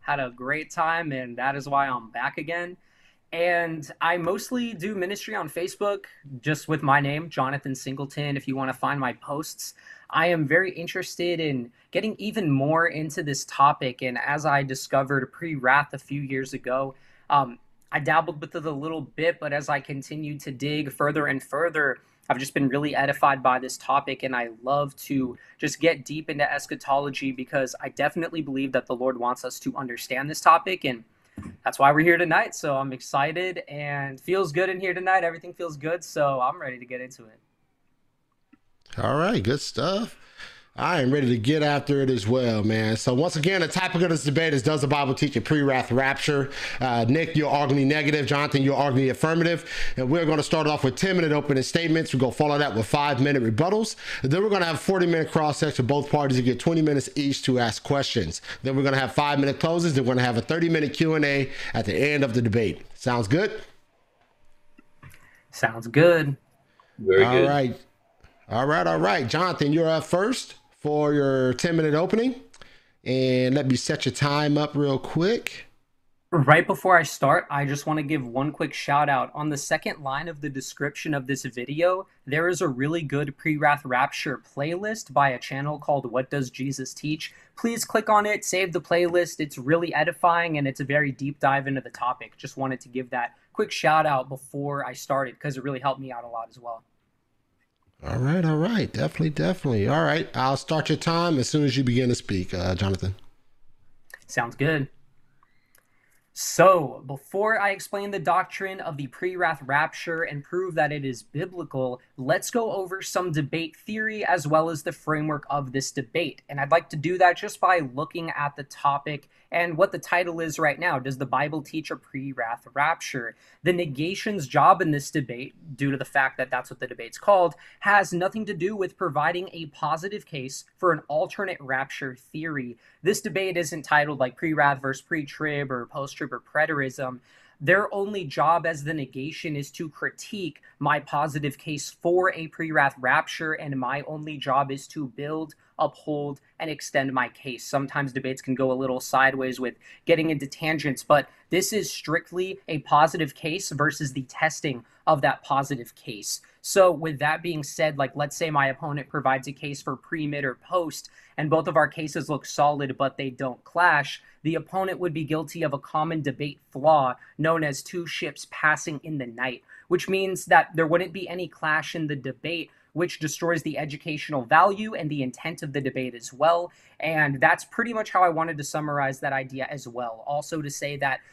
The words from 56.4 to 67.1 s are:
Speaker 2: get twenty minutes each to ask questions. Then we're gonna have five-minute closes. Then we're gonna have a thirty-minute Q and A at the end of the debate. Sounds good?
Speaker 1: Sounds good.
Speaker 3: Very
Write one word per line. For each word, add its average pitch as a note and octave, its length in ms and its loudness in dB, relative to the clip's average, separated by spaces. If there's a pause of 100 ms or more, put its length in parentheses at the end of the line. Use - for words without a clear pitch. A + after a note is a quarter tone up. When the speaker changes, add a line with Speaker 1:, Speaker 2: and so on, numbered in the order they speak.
Speaker 2:
get B2 160 2
twenty E3 220 4
minutes D3 340 2
each C#3 260 0
to B2+ 160 2
ask A2+ 240 0
questions. A#2+ 580 0 (220)
Then C3+ 140 0
we're C#3 80 2
gonna C3+ 120 4
have C3 160 0
five-minute C#3 460 2
closes. E3+ 360 2
Then B2+ 120 4
we're B2+ 80 4
gonna B2 100 4
have A#2+ 140 2
a - 20 0
thirty-minute D#3+ 540 2
Q D#3+ 200 2
and D3+ 100 4
A C#3 260 2 (240)
at A#2 100 0
the G2 100 -2
end C#3 280 4
of B2+ 100 2
the B2 80 2
debate. G#2+ 540 0
Sounds A#2+ 320 0
good? F3 340 2 (1900)
Speaker 1:
Sounds A2+ 380 -4
good. D3+ 480 6 (600)
Speaker 3:
Very F#2+ 280 6